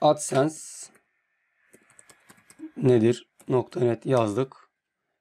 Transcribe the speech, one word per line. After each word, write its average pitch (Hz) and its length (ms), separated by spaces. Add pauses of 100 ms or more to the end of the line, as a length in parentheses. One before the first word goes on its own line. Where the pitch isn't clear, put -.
adsense 151 920 (1800)
nedir 120 520 (200)
nokta 123 320
net 117 260
yazdık. 120 500 (640)